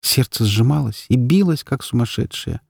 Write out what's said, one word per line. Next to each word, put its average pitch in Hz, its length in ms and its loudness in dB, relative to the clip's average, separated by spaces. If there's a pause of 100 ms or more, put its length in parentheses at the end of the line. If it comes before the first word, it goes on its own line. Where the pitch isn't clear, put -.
Сердце - 460 0
сжималось 113 640 0
и 123 60 4
билось, 160 480 2
как - 180 -6
сумасшедшее. - 880 -4